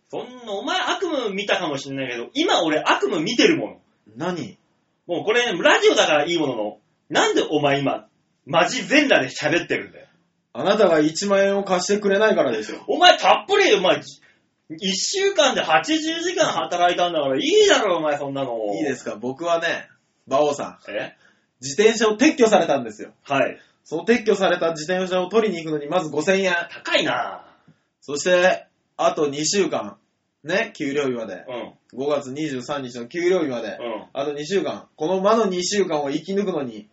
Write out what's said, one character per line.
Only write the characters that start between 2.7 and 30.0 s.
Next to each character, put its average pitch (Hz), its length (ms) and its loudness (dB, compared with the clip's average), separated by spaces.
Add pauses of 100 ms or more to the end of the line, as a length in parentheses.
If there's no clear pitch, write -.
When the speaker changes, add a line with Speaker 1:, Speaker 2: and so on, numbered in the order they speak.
Speaker 1:
悪 - 320 0
夢 185 100 -2
見 190 160 -4
て 247 120 6
る 156 80 4
も 113 100 -6
ん。 95 120 -14 (380)
Speaker 2:
何？ 147 400 -8 (520)
Speaker 1:
も 160 140 -4
う - 20 -8
こ 208 80 0
れ、 240 260 0
ラ 269 220 4
ジ 427 80 6
オ 311 80 6
だ 196 100 4
か 156 120 4
ら 147 60 2
い 170 100 -2
い 170 40 0
も 151 80 0
の 131 80 -2
の、 107 240 -6 (320)
な 262 180 2
ん 415 60 0
で 247 80 2
お 151 180 0
前 143 200 2
今、 135 260 -4 (400)
マ 165 220 2
ジ 247 180 -6
全 269 220 4
裸 156 140 4
で 127 60 -4
喋 165 360 -2
っ - 20 -16
て - 100 -2
る 98 120 -8
ん - 40 -20
だ - 100 -20
よ。 - 40 -20 (460)
Speaker 2:
あ 120 100 -8
な 190 140 2
た 214 120 6
が 160 120 4
一 156 260 0
万 196 160 2
円 196 160 2
を 196 60 -2
貸 185 180 0
し - 40 -6 (100)
て 208 40 0
く 202 80 0
れ 196 120 2
な 220 100 4
い 180 60 2
か 160 80 2
ら 127 80 0
で 110 100 -4
し 104 100 -10
ょ。 - 40 -12 (100)
Speaker 1:
お 339 120 -2
前 359 200 8
た - 260 2
っ - 40 -20
ぷ 403 100 2
り、 339 160 4
お 190 60 2
前、 156 200 2 (800)
一 190 160 -4
週 392 400 -2
間 262 220 2
で - 60 -2
八 294 360 2
十 320 220 -6
時 349 160 -4
間 311 100 2
働 175 480 0
い - 20 -8
た 180 140 2
ん - 20 -6
だ 156 80 0
か 139 60 0
ら 135 80 0
い 135 60 0
い 403 260 4
だ 294 140 4
ろ、 196 160 0
お 160 60 -2
前 147 160 0
そ 143 120 -6
ん 139 40 -6
な 139 100 -4
の。 120 120 -6 (200)
Speaker 2:
い - 60 -6
い - 20 -2
で 135 100 -2
す - 100 -14
か、 113 120 -8
僕 127 280 -8
は 170 160 0
ね、 165 280 -4 (400)
馬 135 140 2
王 147 120 2
さ 92 320 -10
ん。 - 60 -14
Speaker 1:
え？ 110 240 -8 (440)
Speaker 2:
自 135 220 -10
転 220 160 4
車 226 100 4
を 214 80 0
撤 285 200 4
去 240 100 2
さ 202 140 6
れ - 80 -2
た 139 100 2
ん 120 60 -6
で 110 80 -10
す 104 100 -14
よ。 90 80 -16 (140)
Speaker 1:
は 139 240 0
い。 - 100 -14 (280)
Speaker 2:
そ 220 120 -6
の - 80 -10
撤 233 180 4
去 214 100 4
さ 190 140 2
れ 170 100 2
た 165 120 0
自 156 200 -6
転 185 180 -2
車 185 120 0
を 180 80 -2
取 214 200 2
り 185 60 -2
に 165 80 -8
行 160 80 -6
く 156 40 -2
の 151 40 0
に 143 100 -10
ま 170 140 0
ず 156 60 -6
五 147 140 -2
千 190 200 2
円。 185 120 2 (180)
Speaker 1:
高 - 240 -4
い 220 80 2
な。 - 400 -4 (560)
Speaker 2:
そ 147 160 -8
し 143 80 -6
て、 180 420 4 (300)
あ 170 160 2
と 156 160 0
二 147 180 -4
週 190 220 2
間。 110 300 -6 (440)